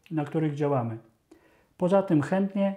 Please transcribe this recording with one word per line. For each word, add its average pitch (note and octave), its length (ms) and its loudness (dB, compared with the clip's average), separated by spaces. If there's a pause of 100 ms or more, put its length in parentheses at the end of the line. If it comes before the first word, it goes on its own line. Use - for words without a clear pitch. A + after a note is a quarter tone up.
(120)
na D3+ 140 -2
których D#3 300 -2
działamy. C3+ 420 -2 (800)
Poza F#3+ 260 2
tym E3 180 4
chętnie G3 560 0